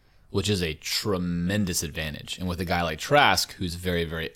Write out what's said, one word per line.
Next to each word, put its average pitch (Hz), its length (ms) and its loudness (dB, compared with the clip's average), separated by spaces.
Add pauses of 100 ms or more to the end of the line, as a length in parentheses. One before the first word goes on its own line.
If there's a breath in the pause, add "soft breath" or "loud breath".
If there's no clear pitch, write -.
(320)
which 98 180 0
is 95 140 2
a 80 100 0
tremendous 90 1080 0
advantage. 78 560 -6
And 90 80 -4
with 87 120 -2
a 92 60 -2
guy 87 160 2
like 80 160 0
Trask, 123 560 4
who's 87 220 -4
very, 87 300 0
very 80 300 -4